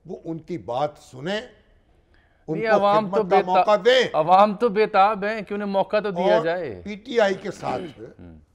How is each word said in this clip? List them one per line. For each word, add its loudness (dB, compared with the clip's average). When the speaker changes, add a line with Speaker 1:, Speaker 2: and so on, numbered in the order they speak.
Speaker 1:
वो -14
उनकी -12
बात -6
सुने, -10
उनको -18
Speaker 2:
नहीं, -4
अवाम 2
Speaker 1:
खिदमत -8
Speaker 2:
तो 2
Speaker 1:
का 2
Speaker 2:
बेता-, 2
Speaker 1:
मौका 4
दें। 2
Speaker 2:
अवाम 4
तो -2
बेताब 2
है -6
कि -10
उन्हें -6
मौका 0
तो -6
दिया 2
Speaker 1:
और -2
Speaker 2:
जाए। -4
Speaker 1:
पीटीआई -2
के -10
साथ -6
Speaker 2:
हम्म। -16